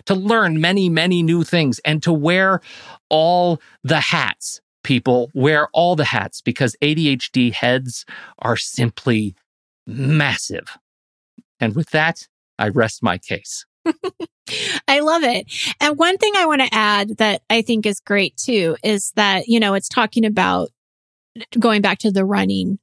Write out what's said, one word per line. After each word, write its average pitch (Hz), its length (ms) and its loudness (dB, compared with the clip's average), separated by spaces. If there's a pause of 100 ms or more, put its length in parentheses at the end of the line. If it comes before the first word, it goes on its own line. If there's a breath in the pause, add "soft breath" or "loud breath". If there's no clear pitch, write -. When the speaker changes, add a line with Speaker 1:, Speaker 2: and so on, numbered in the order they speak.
Speaker 1:
to 196 100 0
learn 190 460 2
many, 185 280 2
many 175 320 2
new 165 220 2
things, 151 380 0
and 156 240 0
to 170 80 2
wear 180 480 2 (480 loud breath)
all 170 520 2 (220 soft breath)
the 151 160 2
hats. - 640 -4 (240)
People, 123 500 0
wear 147 380 2
all 175 240 2
the 151 80 2
hats, 113 380 -4
because 127 400 -2
A 147 120 2
D 156 140 0
H 135 240 -2
D 123 180 2
heads 123 540 -2 (340 loud breath)
are 117 180 -2
simply 110 800 -2 (520)
massive. 135 920 -2 (840)
And 110 140 0
with 156 160 -4
that, 160 380 -2 (300)
I 107 100 0
rest 110 340 0
my 95 160 0
case. - 480 -10 (180)
Speaker 2:
<laughs> - 1040 -8
I 285 120 2
love 311 240 0
it. - 280 -2 (280 loud breath)
And 294 180 0
one 349 200 2
thing 415 180 0
I 370 100 2
want 302 160 2
to 254 100 -2
add 208 460 0
that 208 320 0
I 226 120 2
think 220 240 -2
is 202 140 -4
great 202 360 -2
too 185 460 0
is 208 340 -2
that, 196 320 2
you 233 120 4
know, 202 140 2
it's 196 140 -2
talking 226 360 0
about 185 440 0 (880)
going 214 240 4
back 202 160 0
to 214 140 0
the 190 120 2
running 196 580 -2